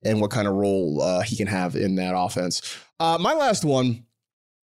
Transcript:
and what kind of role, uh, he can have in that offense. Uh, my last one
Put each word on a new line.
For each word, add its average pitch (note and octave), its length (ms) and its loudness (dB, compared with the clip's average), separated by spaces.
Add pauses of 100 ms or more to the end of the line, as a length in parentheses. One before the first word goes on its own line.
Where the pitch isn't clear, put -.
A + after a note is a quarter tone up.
and G#2+ 160 2
what G#2 120 0
kind G#2+ 140 0
of G2+ 80 0
role, F#2+ 460 2
uh, F2+ 220 2
he A2 140 -4
can G2+ 100 -2
have F#2 300 -2
in F#2+ 180 0
that F#2 200 -2
offense. F2+ 640 -4 (220)
Uh, E3 200 2
my G#3+ 140 0
last C4+ 300 2
one B2+ 400 2 (680)